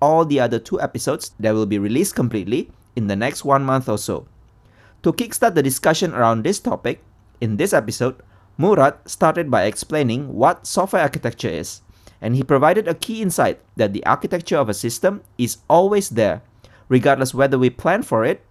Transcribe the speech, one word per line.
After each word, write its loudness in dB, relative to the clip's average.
all 4
the 0
other 0
two -6
episodes -6
that 0
will 0
be -2
released -2
completely -2
in -4
the -2
next -4
one 2
month 0
or -2
so. -6
To 2
kickstart 0
the 2
discussion 0
around 2
this 0
topic, -4
in -2
this 0
episode, 0
Murad 4
started 0
by 2
explaining -2
what 2
software 0
architecture -4
is, -8
and -2
he 0
provided 2
a -2
key -8
insight -2
that 0
the -6
architecture -2
of 0
a -2
system -4
is -4
always 2
there, 0
regardless 2
whether 2
we 4
plan -2
for 0
it -4